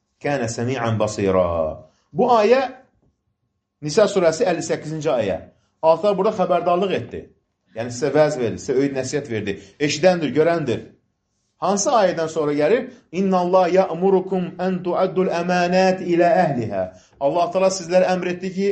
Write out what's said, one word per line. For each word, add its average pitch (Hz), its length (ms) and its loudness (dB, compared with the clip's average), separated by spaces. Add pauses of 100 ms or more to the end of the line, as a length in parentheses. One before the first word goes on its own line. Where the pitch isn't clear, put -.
(220)
kana 135 260 -2
sami'an 117 500 -4
basira. 90 880 0 (260)
Bu 233 200 2
ayə 233 300 4 (1200)
Nisa 151 220 2
surəsi 170 400 2
əlli 170 160 0
səkkizinci 151 480 -6
ayə. 107 280 0 (460)
Allah 160 200 4
Taala 208 160 2
burada 202 180 0
xəbərdarlıq 180 600 0
etdi. 92 220 -10 (560)
Yəni, 123 180 -8
sizə 143 180 -4
vəz 151 240 4
verdi, 110 240 -4
sizə 135 160 -4
öyüd, 139 160 2
nəsihət 135 380 -6
verdi. 98 240 -4 (260)
Eşidəndir, 151 560 0
görəndir. 156 460 0 (800)
Hansı 196 340 -2
ayədən 165 320 2
sonra 147 280 -2
gəlir? 196 340 0 (220)
İnna 190 260 0
Allah 180 300 4
ya'murukum 185 880 0
an 185 240 -2
tu'addul 180 500 -2
amanat 180 680 2
ila 170 280 2 (140)
ahliha. 110 420 -2 (360)
Allah 165 320 0
Taala 185 200 2
sizlərə 185 400 2
əmr 180 220 -4
etdi 185 180 -8
ki, 196 200 -2